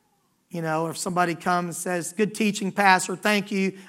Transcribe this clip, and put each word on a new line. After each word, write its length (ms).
you 120
know, 260
if 100
somebody 380
comes 320
and 80
says, 380
"Good 220
teaching, 360
Pastor, 440
thank 360
you, 260